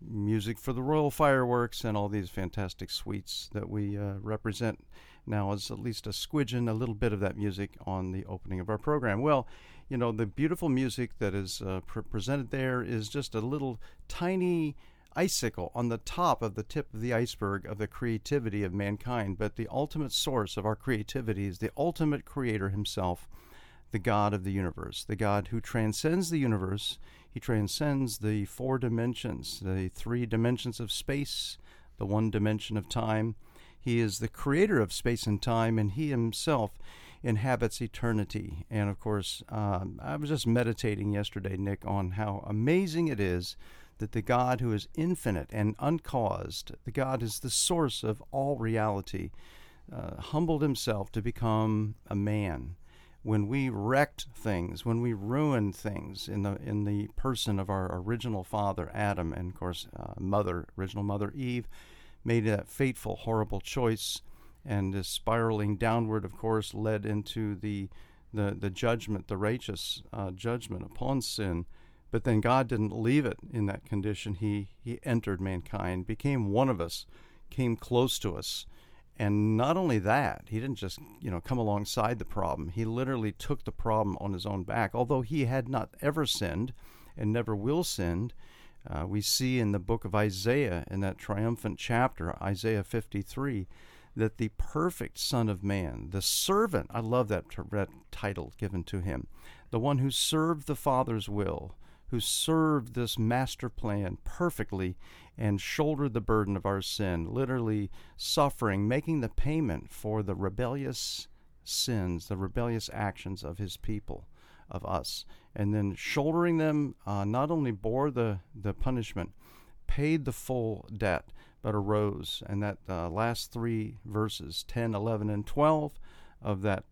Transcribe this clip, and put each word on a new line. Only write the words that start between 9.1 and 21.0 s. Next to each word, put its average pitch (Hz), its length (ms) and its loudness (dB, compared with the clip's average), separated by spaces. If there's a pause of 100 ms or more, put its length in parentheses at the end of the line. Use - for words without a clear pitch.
Well, 143 240 4 (420)
you 135 80 -4
know, 120 160 2
the 110 140 0
beautiful 160 420 0
music 127 500 0
that 98 160 0
is, 98 260 -4
uh, 95 240 -2
pre-, - 180 -6
presented 120 480 -2
there 131 320 0
is 110 260 -2
just 139 260 -4
a 113 60 0
little 131 400 -2 (280)
tiny 175 680 0 (400)
icicle 123 580 0
on 120 140 0
the 117 100 0
top 170 440 2
of 107 120 -2
the 110 80 -4
tip - 320 -6
of 110 60 -6
the 120 120 0
iceberg 107 540 0
of 98 120 -6
the 107 100 -2
creativity 113 720 0
of 92 100 0
mankind. 101 640 0
But 104 200 -2
the 113 120 -4
ultimate 143 440 -2
source 123 440 0
of 98 80 -2
our 110 120 2
creativity 110 680 -2